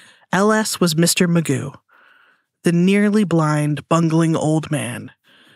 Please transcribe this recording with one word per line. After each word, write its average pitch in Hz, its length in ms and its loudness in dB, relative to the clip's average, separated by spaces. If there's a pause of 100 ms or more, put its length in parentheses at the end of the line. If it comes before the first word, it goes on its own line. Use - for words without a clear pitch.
(300)
L 202 220 2
S 214 260 -2
was 170 160 0
Mister 170 320 2
Magoo, 156 460 -2 (880)
the 175 100 0
nearly 202 520 2
blind, 151 640 0
bungling 165 480 2
old 156 340 -2
man, 117 400 -8 (460)